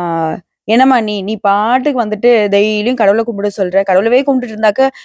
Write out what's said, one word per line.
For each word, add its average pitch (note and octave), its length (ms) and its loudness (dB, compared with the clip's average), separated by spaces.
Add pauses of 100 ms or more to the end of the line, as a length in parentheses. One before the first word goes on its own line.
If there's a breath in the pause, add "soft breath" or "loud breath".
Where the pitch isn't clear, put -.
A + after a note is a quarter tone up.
(680)
"என்னம்மா B3+ 340 4
நீ, G#3+ 200 -4
நீ G3 180 -6
பாட்டுக்கு B3 600 0
வந்துட்டு G#3+ 300 0 (200)
டெய்லியும் G#3+ 500 0
கடவுளை A3 240 2
கும்பிட G#3 280 -4
சொல்ற, F#3 320 -2
கடவுளவே G3+ 380 2
கும்பிட்டுட்டு B3+ 340 -2
இருந்தாக்க G#3+ 280 0 (220 loud breath)